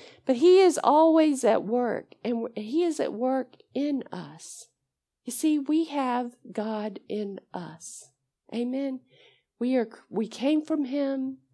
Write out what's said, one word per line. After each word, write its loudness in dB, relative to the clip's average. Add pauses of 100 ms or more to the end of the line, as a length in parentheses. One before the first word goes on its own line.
(260)
But 2
he 8
is 6
always 6
at 4
work, -4
and -4
he -2
is 0
at -2
work -4 (180)
in -2
us. -16 (540)
You -12
see, 0
we 0
have -4 (160)
God -6
in -8 (140)
us. -14 (420)
Amen. -6 (580)
We 0
are, 2 (220)
we -2
came 0
from -2
him, -4 (160)